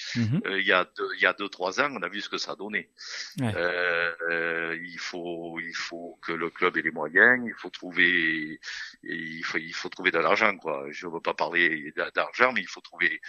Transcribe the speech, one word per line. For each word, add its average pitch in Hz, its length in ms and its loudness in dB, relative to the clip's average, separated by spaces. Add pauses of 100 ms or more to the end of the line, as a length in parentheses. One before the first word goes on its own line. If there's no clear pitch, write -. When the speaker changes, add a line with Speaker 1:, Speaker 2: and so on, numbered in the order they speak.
(160)
Speaker 1:
Mhm. 120 300 2
Speaker 2:
Euh, 98 140 0
il 95 60 -2
y 98 60 6
a 90 120 6
deux, 98 320 -6
il 98 60 -8
y 98 40 6
a 92 60 6
deux, 101 160 -4
trois 95 320 -2
ans, 143 120 2
on 104 100 -8
a 87 60 -2
vu 101 120 -8
ce - 80 -8
que 90 100 -4
ça - 140 -6
a - 40 -10
donné. 98 340 -6 (500)
Speaker 1:
Ouais. 117 140 2
Speaker 2:
Euh, 87 580 2 (180)
euh, 82 520 0
il 87 160 -12
faut, 85 640 -6
il 85 140 -10
faut 85 480 -8
que 85 100 -4
le 82 180 -2
club 90 260 2
ait 78 60 0
les 78 80 -2
moyens, 92 560 6
il 110 100 -6
faut - 140 -12
trouver, 82 920 2 (440)
il 80 400 -8
faut, - 140 -2
il 80 160 -6
faut - 140 -8
trouver 90 220 -2
de 82 80 4
l'argent, 98 380 4
quoi. 71 340 -4
Je 87 160 -10
veux 82 140 -6
pas 85 140 -2
parler 80 640 2
d'a-, 85 140 -2
d'argent, 117 420 2
mais 104 100 -2
il 85 60 -14
faut - 120 -12
trouver, 82 480 -2